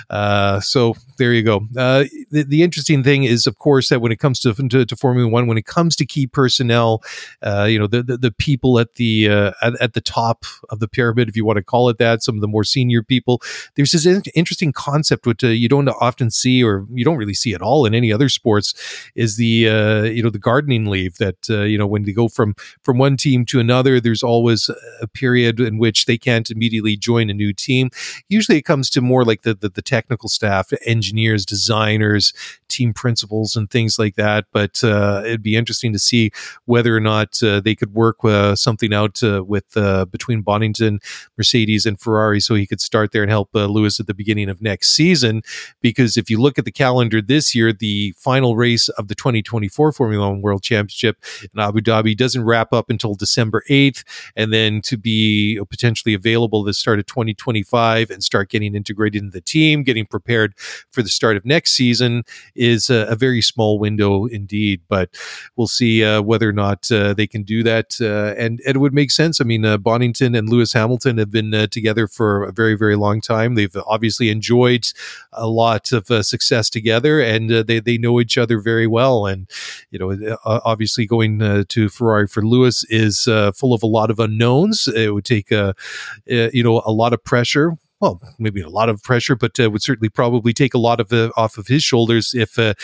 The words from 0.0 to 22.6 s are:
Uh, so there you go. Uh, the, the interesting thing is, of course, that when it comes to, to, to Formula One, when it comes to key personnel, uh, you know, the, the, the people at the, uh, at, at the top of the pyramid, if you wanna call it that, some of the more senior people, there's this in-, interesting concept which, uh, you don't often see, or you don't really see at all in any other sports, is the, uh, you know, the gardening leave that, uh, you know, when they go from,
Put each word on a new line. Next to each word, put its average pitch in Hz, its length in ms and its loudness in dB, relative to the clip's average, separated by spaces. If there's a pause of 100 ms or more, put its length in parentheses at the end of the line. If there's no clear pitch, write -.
Uh, 101 500 0
so 117 340 0 (220)
there 120 160 0
you 117 100 2
go. 107 320 0
Uh, 131 260 2 (320)
the, 151 100 0
the 147 220 2
interesting 147 400 0
thing 139 180 4
is, 120 240 2
of 117 120 -2
course, 135 300 2
that 131 120 2
when 117 100 0
it 113 80 -2
comes 135 220 0
to, 120 120 2
to, 127 320 2
to 110 120 -6
Formula 123 340 2
One, 120 160 2
when 113 100 0
it 107 100 -2
comes 170 280 0
to 151 100 -2
key 135 220 -2
personnel, 117 760 2 (440)
uh, 101 260 0
you 110 80 2
know, 104 80 0
the, 120 160 0
the, 123 140 -4
the 123 160 0
people 127 480 2
at - 160 -4
the, 110 320 4
uh, 101 240 2 (100)
at, 120 180 0
at 123 120 0
the 117 80 -4
top - 440 -4 (240)
of 107 120 -10
the 110 80 -4
pyramid, 120 400 0
if 104 80 -10
you 110 80 -2
wanna 104 180 0
call 123 260 2
it 113 100 -2
that, 117 260 2
some 120 100 -4
of 104 60 -6
the 107 80 -2
more 107 160 0
senior 120 400 0
people, 123 360 0 (360)
there's 143 160 2
this 160 120 2
in-, 185 200 2 (100)
interesting 160 380 0
concept 143 560 -2
which, 117 160 -2
uh, - 20 -2
you 117 220 2
don't 139 220 2
often 123 380 -2
see, 127 360 2
or 101 280 -2
you 123 120 -4
don't 156 140 2
really 101 160 -4
see 104 200 -4
at 90 80 -8
all 123 240 2
in 107 80 2
any 117 180 2
other 127 160 2
sports, 104 460 0 (400)
is 110 220 -2
the, 113 320 4
uh, 107 340 2
you 113 220 -2
know, 117 60 2
the 104 100 -6
gardening 123 460 0
leave 95 320 -2
that, 95 180 -2 (120)
uh, 107 120 0
you 104 180 0
know, 104 80 2
when 104 160 -2
they 101 100 -4
go 117 140 2
from, 107 300 -2 (260)